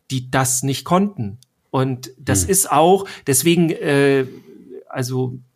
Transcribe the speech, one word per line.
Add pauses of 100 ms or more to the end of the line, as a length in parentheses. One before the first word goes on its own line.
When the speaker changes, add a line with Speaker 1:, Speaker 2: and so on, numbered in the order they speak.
(100)
Speaker 1:
die
das
nicht
konnten. (320)
Und
das
Speaker 2:
Hm.
Speaker 1:
ist
auch, (220)
deswegen,
äh, (600)
also (180)